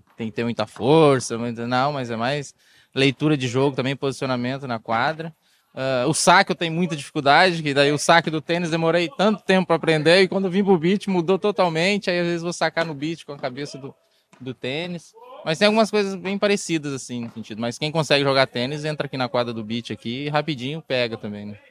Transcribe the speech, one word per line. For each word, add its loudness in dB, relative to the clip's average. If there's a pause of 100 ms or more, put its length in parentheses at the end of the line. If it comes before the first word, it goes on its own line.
(160)
tem -8
que -14
ter -4
muita -2
força, 4
muita... -6
não, 0
mas -6
é -6
mais -4 (400)
leitura 2
de -2
jogo 0
também, -2
posicionamento -4
na -6
quadra. -2 (420)
Ah, -2
o 2
saque 4
eu -4
tenho -4
muita -2
dificuldade, 2
que -2
daí 4
o 0
saque 4
do -2
tênis -2
demorei 2
tanto 0
tempo 2
pra 4
aprender, 4
e 2
quando -2
eu -2
vim 2
pro 6
beach 0
mudou 2
totalmente, 0
aí 2
às 0
vezes -2
vou -4
sacar -2
no -8
beach -8
com -14
a -16
cabeça -8
do, -14 (460)
do -10
tênis. -8 (300)
Mas -4
tem 2
algumas 2
coisas -2
bem -4
parecidas, -2
assim, -8
no -12
sentido. -10
Mas -4
quem -4
consegue 2
jogar 4
tênis, -4
entra -4
aqui -8
na -2
quadra -2
do -8
beach -8
aqui -8
e -6
rapidinho -4
pega -2
também, -10
né? -14 (140)